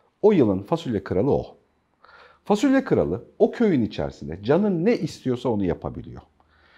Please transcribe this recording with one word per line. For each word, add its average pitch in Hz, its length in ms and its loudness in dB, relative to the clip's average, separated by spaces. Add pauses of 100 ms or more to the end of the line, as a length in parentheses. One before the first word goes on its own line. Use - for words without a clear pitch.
(220)
O 214 100 6
yılın 107 300 4
fasulye 123 420 -4
kralı 98 280 0
o. - 240 -2 (880)
Fasulye 262 400 2
kralı 90 400 0 (140)
o 233 120 4
köyün 190 320 2
içerisinde 73 600 -6
canın 170 420 0
ne 233 120 2
istiyorsa 131 520 -4
onu 104 160 0
yapabiliyor. - 580 -6 (560)